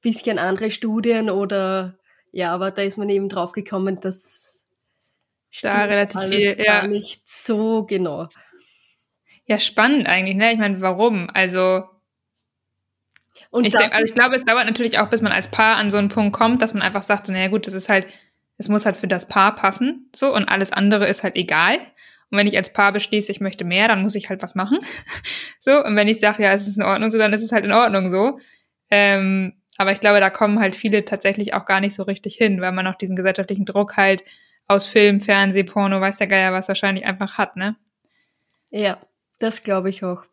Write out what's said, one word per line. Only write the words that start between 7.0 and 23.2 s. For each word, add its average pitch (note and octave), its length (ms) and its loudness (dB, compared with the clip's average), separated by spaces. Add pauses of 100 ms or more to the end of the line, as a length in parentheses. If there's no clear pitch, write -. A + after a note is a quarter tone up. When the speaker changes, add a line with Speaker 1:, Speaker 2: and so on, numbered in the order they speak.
Speaker 1:
so A3 560 -2
genau. E3+ 440 -4 (1160)
Speaker 2:
Ja, G#3+ 120 0
spannend B3 500 2
eigentlich, F#3 280 0
ne? A3+ 160 2
Ich A3+ 60 0
meine, G3+ 220 0
warum? F#3 520 0
Also, F#3 520 0 (1700)
Speaker 1:
Und A#3+ 160 0
Speaker 2:
ich G#3 80 0
Speaker 1:
das A3 80 6
Speaker 2:
denk, A3+ 120 2
also A3 100 2
Speaker 1:
ist A3 60 -2
Speaker 2:
ich - 40 -16
glaube, B3+ 200 4
es B3+ 100 -2
dauert A#3 220 2
natürlich A3+ 320 -2
auch, G#3 100 2
bis A3 140 0
man G#3+ 80 0
als - 180 -2
Paar A3 280 4
an G#3 140 0
so G3+ 60 0
einen G3+ 120 2
Punkt G#3 280 0
kommt, A#3 240 2
dass A3+ 140 0
man G3+ 80 -2
einfach G3 200 -2
sagt, G3+ 240 -2
so, G3 60 -6
„Na F#3 80 -2
ja, F#3+ 80 0
gut, G#3+ 180 -2
das F#3+ 80 -10
ist F#3+ 140 -8
halt, F#3+ 180 2 (520)
es G3+ 100 -8
muss G#3 160 0
halt G3+ 120 0
für - 100 -8
das F3+ 220 -4
Paar G#3 260 2
passen, B3 600 -2
so, C4+ 200 0
und G3 140 0
alles G3 240 0
andere G3+ 340 2
ist F#3+ 160 -2
halt F#3+ 140 -4
egal.“ F3 420 0 (520)
Und G3+ 80 0
wenn G#3 100 4
ich G3+ 80 0
als F#3 160 -2
Paar G3+ 200 4
beschließe, G#3 380 -2